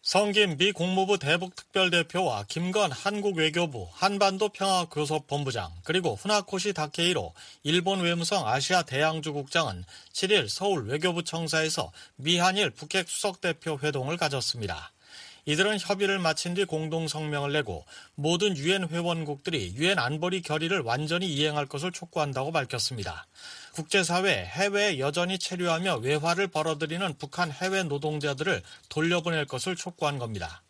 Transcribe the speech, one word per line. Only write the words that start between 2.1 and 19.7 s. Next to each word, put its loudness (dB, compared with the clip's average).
김건 0
한국 0
외교부 0
한반도 2
평화 2
교섭 -2
본부장, -2
그리고 0
후나코시 0
다케이로 0
일본 2
외무성 0
아시아 4
대양주 0
국장은 -2
칠일 2
서울 0
외교부 0
청사에서 0
미한일 2
북핵 -2
수석 -4
대표 -2
회동을 0
가졌습니다. -4
이들은 2
협의를 0
마친 0
뒤 2
공동 -2
성명을 -2
내고 -2
모든 2
유엔 0
회원국들이 -2